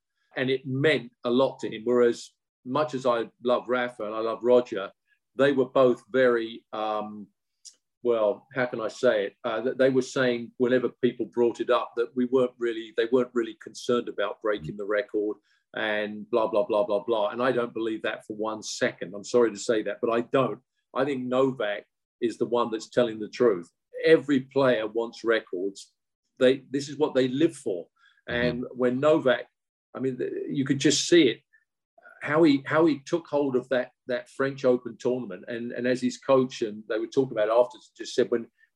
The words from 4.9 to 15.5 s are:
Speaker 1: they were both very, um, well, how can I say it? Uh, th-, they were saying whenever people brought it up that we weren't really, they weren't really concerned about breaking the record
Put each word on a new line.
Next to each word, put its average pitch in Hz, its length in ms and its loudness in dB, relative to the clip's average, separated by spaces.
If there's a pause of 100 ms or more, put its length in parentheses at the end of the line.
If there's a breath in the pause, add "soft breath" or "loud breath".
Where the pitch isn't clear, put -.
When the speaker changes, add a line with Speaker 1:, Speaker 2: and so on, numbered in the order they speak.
Speaker 1:
they 143 160 4
were 127 140 2
both 127 440 2
very, 117 640 0
um, 107 540 -6 (760)
well, 110 520 0
how 127 120 0
can 117 140 -6
I 110 80 -4
say 107 380 2
it? - 80 -8 (100)
Uh, 113 180 -2
th-, 123 140 -4
they 131 140 4
were 131 120 2
saying 123 540 -2
whenever 120 320 2 (140)
people 120 240 0
brought 117 340 0
it 110 100 -4
up 117 260 0
that 120 200 -2
we 123 100 0
weren't 123 320 2
really, 113 380 -6
they 113 160 0
weren't 123 220 2
really 113 280 -2
concerned - 460 -4
about 104 340 -6
breaking 104 360 -4
the 104 60 -8
record 104 520 -2 (380)